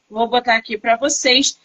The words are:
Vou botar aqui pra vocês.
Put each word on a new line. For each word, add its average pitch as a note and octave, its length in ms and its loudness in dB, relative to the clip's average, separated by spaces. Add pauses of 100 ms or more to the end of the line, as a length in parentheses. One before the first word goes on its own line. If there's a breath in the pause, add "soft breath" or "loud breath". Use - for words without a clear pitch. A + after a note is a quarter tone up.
Vou A3 180 -2
botar A#3+ 280 0
aqui A3+ 220 -4
pra A#3 180 0
vocês. C4+ 680 0